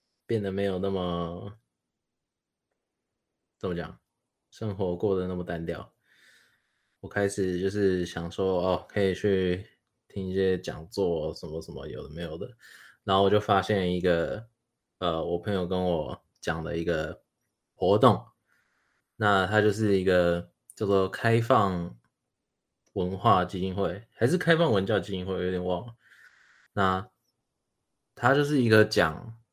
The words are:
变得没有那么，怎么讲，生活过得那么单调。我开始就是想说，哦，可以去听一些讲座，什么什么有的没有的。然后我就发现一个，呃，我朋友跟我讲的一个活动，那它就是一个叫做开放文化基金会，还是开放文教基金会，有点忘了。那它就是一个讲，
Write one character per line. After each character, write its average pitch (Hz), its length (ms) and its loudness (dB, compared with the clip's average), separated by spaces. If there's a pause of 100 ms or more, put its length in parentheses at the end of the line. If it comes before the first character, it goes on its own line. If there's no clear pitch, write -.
(260)
变 113 160 -2
得 98 100 -4
没 98 120 -2
有 95 160 -2
那 98 100 -2
么， 90 680 -4 (2000)
怎 98 100 -6
么 87 60 -4
讲， 85 240 -10 (500)
生 107 260 -8
活 92 200 -2
过 98 200 0
得 92 120 -2
那 92 80 -4
么 90 80 -4
单 85 200 -6
调。 - 300 -8 (1040)
我 95 80 -14
开 101 220 0
始 92 300 -2
就 95 100 0
是 95 380 0
想 85 240 -8
说， 95 280 0
哦， 90 300 0
可 - 100 -2
以 95 140 2
去 92 540 0 (400)
听 95 200 -8
一 92 60 -6
些 95 240 2
讲 82 320 -10
座， 82 460 -2
什 - 100 -16
么 80 160 -8
什 80 100 -14
么 69 160 -10
有 71 200 -12
的 - 80 -16
没 85 80 -8
有 82 160 -8
的。 - 180 -12 (460)
然 98 120 0
后 98 60 6
我 98 80 6
就 104 100 4
发 101 220 2
现 92 320 0
一 90 80 -2
个， 87 480 0 (480)
呃， 82 260 -2
我 85 140 -2
朋 104 160 -4
友 90 140 -2
跟 90 120 -2
我 82 460 -4 (160)
讲 80 220 -4
的 80 120 -4
一 82 80 -2
个 78 380 -4 (560)
活 95 200 4
动， 110 280 6 (920)
那 101 280 4
它 107 160 2
就 107 80 6
是 101 300 2
一 92 60 -2
个 87 440 2 (260)
叫 107 100 -6
做 98 240 2
开 113 320 0
放 95 580 0 (960)
文 92 240 -4
化 95 260 4
基 87 160 -8
金 92 160 -4
会， 98 380 -4
还 - 120 0
是 156 120 2
开 170 180 2
放 160 160 2
文 98 140 2
教 107 120 0
基 95 140 -4
金 92 140 -6
会， 95 80 -4 (100)
有 92 80 -2
点 90 120 -2
忘 90 220 -2
了。 117 80 -14 (800)
那 95 400 0 (1040)
它 127 180 2
就 143 120 2
是 143 160 0
一 120 80 2
个 107 160 8
讲， 87 520 -2 (160)